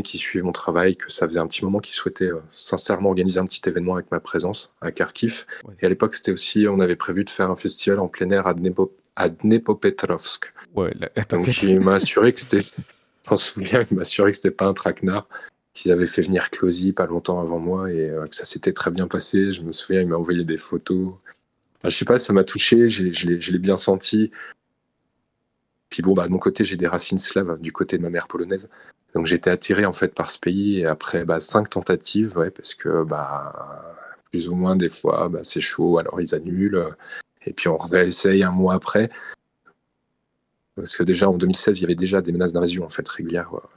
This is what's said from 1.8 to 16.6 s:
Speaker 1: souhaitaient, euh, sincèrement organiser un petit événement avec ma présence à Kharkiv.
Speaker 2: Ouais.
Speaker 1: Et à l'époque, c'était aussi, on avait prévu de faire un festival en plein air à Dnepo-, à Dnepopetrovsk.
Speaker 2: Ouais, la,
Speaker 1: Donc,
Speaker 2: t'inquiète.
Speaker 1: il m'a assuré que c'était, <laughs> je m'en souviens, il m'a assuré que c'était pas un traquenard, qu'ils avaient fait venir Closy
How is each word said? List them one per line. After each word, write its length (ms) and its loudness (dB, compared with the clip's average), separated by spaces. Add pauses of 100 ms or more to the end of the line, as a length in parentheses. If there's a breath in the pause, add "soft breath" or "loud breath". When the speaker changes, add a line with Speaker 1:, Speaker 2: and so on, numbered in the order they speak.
Speaker 1:
souhaitaient, 380 -2
euh, 100 -8 (100)
sincèrement 580 0
organiser 300 2
un 60 0
petit 200 -4
événement 300 -2
avec 160 -8
ma 80 -2
présence 640 -4
à 100 -6
Kharkiv. 540 -4 (200 loud breath)
Speaker 2:
Ouais. 140 -20
Speaker 1:
Et 60 0
à 40 4
l'époque, 260 0
c'était 160 -2
aussi, 360 2
on 140 2
avait 160 2
prévu 260 -2
de 60 -8
faire 200 -2
un 60 -2
festival 440 0
en 100 -2
plein 220 -4
air 160 2
à 60 2
Dnepo-, 380 0 (240)
à 140 0
Dnepopetrovsk. 1200 0 (200 loud breath)
Speaker 2:
Ouais, 240 -2
la, 100 -8
Speaker 1:
Donc, 380 -2
Speaker 2:
t'inquiète. 180 0
Speaker 1:
il 180 6
m'a 140 4
assuré 360 4
que 80 0
c'était, 220 2
<laughs> 640 -14
je 40 -4
m'en 60 4
souviens, 560 0
il 40 0
m'a 80 0
assuré 280 4
que 60 0
c'était 140 0
pas 140 -2
un 80 2
traquenard, 540 -4 (460 loud breath)
qu'ils 180 0
avaient 140 4
fait 160 0
venir 280 0
Closy 440 0